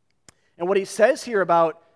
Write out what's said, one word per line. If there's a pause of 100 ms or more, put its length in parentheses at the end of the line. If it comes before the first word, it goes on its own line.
(580)
And
what
he
says
here
about (140)